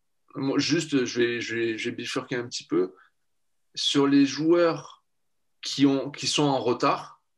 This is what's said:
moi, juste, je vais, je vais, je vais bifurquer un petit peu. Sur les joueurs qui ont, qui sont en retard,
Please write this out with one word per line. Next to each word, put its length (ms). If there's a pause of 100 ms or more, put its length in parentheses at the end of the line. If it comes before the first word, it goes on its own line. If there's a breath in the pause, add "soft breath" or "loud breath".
(360)
moi, 200
juste, 480
je 160
vais, 200
je 160
vais, 200
je 140
vais 60
bifurquer 400
un 100
petit 180
peu. 300 (800 loud breath)
Sur 320
les 180
joueurs 800 (600)
qui 220
ont, 280
qui 160
sont 160
en 160
retard, 600 (180)